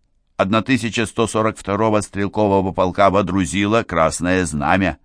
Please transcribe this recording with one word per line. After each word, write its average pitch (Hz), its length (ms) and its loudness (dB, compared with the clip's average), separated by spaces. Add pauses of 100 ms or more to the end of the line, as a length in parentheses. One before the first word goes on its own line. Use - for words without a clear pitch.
(380)
одна 104 240 0
тысяча 113 440 -2
сто 110 220 -2
сорок 110 300 -2
второго 107 420 0
стрелкового 98 720 0
полка 95 380 2
водрузила 101 760 0
красное 87 600 0
знамя. 76 600 -2